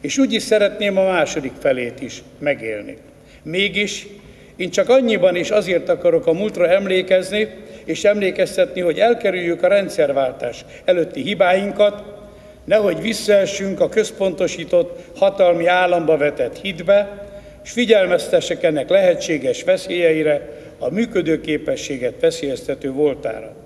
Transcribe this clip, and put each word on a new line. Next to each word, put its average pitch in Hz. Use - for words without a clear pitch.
És 269
úgy 247
is 220
szeretném 202
a 190
második 156
felét 123
is -
megélni. 110
Mégis 196
én 180
csak 196
annyiban 214
is 170
azért 175
akarok 165
a 165
múltra 185
emlékezni, 190
és 190
emlékeztetni, 190
hogy 170
elkerüljük 185
a 180
rendszerváltás 139
előtti 180
hibáinkat, 196
nehogy 185
visszaessünk 196
a 165
központosított 175
hatalmi 185
államba 175
vetett 143
hitbe, 196
s -
figyelmeztessek 185
ennek 151
lehetséges 165
veszélyeire, 160
a 127
működőképességet 151
veszélyeztető 143
voltára. 117